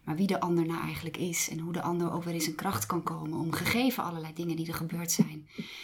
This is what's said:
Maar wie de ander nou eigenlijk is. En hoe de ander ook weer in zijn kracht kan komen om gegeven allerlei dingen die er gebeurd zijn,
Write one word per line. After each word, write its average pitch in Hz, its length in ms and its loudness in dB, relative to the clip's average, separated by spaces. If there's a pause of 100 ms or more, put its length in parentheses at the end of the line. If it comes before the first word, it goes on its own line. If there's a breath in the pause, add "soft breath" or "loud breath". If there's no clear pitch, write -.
Maar 156 120 -2
wie 190 100 4
de 190 140 4
ander 175 260 4
nou 165 140 -2
eigenlijk 156 360 -6
is. 170 340 0
En 165 80 -4
hoe 170 140 -4
de 170 100 0
ander 175 300 2
ook 170 120 -2
weer 170 100 -2
in 165 60 -2
zijn 156 140 0
kracht - 320 -2
kan 170 160 0
komen 160 360 -2
om 160 140 0
gegeven 240 520 2
allerlei 160 300 -4
dingen 170 220 0
die 160 120 -2
er 165 60 -2
gebeurd 170 380 -2
zijn, 151 360 2 (360 loud breath)